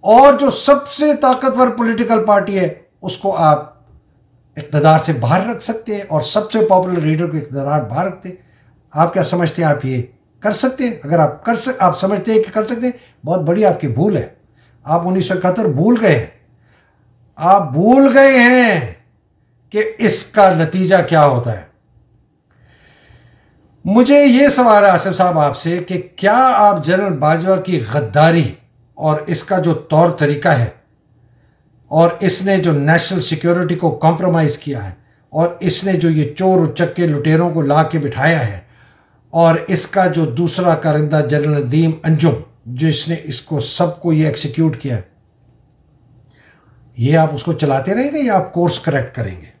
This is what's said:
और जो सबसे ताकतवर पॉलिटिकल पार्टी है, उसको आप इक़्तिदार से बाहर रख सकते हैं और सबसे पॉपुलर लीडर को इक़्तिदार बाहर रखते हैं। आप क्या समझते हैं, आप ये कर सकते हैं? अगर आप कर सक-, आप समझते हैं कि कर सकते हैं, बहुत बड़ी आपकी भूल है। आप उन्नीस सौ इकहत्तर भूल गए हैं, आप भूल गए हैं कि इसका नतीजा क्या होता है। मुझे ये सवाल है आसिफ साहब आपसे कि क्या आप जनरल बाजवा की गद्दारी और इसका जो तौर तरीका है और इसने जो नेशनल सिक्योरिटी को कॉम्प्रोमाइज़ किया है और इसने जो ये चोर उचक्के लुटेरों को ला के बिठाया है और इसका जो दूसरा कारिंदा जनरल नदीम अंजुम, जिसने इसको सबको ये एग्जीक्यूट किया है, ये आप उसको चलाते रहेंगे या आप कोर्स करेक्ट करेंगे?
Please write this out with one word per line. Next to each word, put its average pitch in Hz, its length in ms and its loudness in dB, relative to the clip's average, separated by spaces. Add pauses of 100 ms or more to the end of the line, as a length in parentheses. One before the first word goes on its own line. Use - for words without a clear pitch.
और 262 360 6
जो 277 100 2
सबसे 285 640 0
ताकतवर 254 560 0
पॉलिटिकल 226 560 -2
पार्टी 202 300 0
है, - 340 -4 (140)
उसको 190 280 -6
आप 156 540 -2 (720)
इक़्तिदार 151 420 2
से 160 140 -4
बाहर 147 360 -2
रख 233 120 -8
सकते - 340 -8
हैं 202 120 -10
और 156 160 -4
सबसे 214 420 -2
पॉपुलर 180 340 2
लीडर 156 280 -2
को 156 100 -6
इक़्तिदार 143 440 -4
बाहर 123 240 -4
रखते 190 240 -10
हैं। 180 80 -18 (580)
आप 175 180 0
क्या 185 100 0
समझते 175 380 -4
हैं, 156 80 0
आप 147 160 -2
ये 127 280 -6 (300)
कर 214 80 -2
सकते 262 320 -4
हैं? 233 180 -6
अगर 156 180 0
आप - 260 0
कर 233 100 -2
सक-, - 260 -6
आप 175 140 2
समझते 196 380 -2
हैं 220 100 4
कि 214 80 -8
कर 214 140 -4
सकते 233 220 -4
हैं, 247 60 -4 (320)
बहुत 147 160 -2
बड़ी 175 220 0
आपकी 165 240 0
भूल 156 300 -2
है। - 200 -10 (500)
आप 170 180 -2
उन्नीस 185 220 -2
सौ 185 80 -2
इकहत्तर 185 320 -2
भूल 170 300 2
गए 202 180 2
हैं, - 180 -6 (1080)
आप 170 340 2
भूल 247 400 4
गए 269 240 6
हैं 233 680 2 (680)
कि 208 80 -2
इसका 214 720 2
नतीजा 175 500 0
क्या 160 200 2
होता 123 300 2
है। 101 160 -10 (2250)
मुझे 262 380 6
ये 269 240 6
सवाल 226 340 4
है 196 80 6
आसिफ 180 220 0
साहब 175 240 0
आपसे 165 400 -2
कि 180 200 -8
क्या - 400 0
आप 208 460 4
जनरल 190 260 0
बाजवा 165 460 0
की 185 220 -4
गद्दारी 127 800 0 (400)
और 151 320 -2
इसका 185 280 -4
जो 165 160 0
तौर 165 460 0
तरीका 147 320 0
है 120 300 -2 (1120)
और 170 320 2
इसने 190 340 0
जो 170 140 0
नेशनल 160 480 0
सिक्योरिटी 170 560 -2
को 170 140 -2
कॉम्प्रोमाइज़ 165 680 -2
किया 127 240 -10
है 95 160 -12 (360)
और 170 280 -2
इसने 185 320 -2
जो 165 160 0
ये 156 280 -2
चोर 190 220 2
उचक्के 170 480 -2
लुटेरों 160 440 0
को 160 100 -2
ला 147 220 2
के 160 140 -4
बिठाया 139 420 -2
है 101 280 -8 (640)
और 165 360 2
इसका 185 380 -2
जो 160 180 0
दूसरा 165 500 -2
कारिंदा 151 460 -2
जनरल 147 280 -2
नदीम 151 440 0 (120)
अंजुम, 160 300 2 (320)
जिसने 151 480 -4
इसको 151 440 -10
सबको 170 540 -4
ये 156 140 2
एग्जीक्यूट 151 520 -4
किया 127 160 -6
है, 98 120 -10 (1900)
ये 135 160 2
आप 160 180 2
उसको 165 200 -4
चलाते 139 400 -2
रहेंगे 285 260 -4
या 240 160 -2
आप 185 200 -2
कोर्स 170 220 0
करेक्ट - 380 -6
करेंगे? 92 460 -10